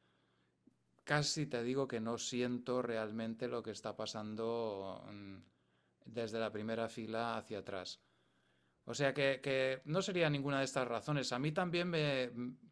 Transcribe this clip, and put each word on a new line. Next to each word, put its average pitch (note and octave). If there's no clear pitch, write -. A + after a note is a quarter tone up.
Casi D3
te A#2
digo C3
que A#2+
no A2+
siento B2
realmente A2+
lo A#2+
que A2
está G#2+
pasando, G#2+
mm, G2+
desde A2+
la A2
primera A2+
fila A2+
hacia G#2+
atrás. F#2+
O A#2+
sea C3+
que, C3+
que C3
no D#3+
sería F3+
ninguna C#3
de C3+
estas C3
razones. B2
A B2
mí D3
también F3
me, C#3+